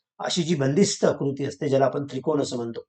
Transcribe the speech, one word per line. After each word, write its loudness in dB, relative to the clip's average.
अशी -2
जी 0
बंदिस्त 2
आकृती 0
असते, -4
ज्याला 4
आपण 0
त्रिकोण -2
असं -4
म्हणतो. -6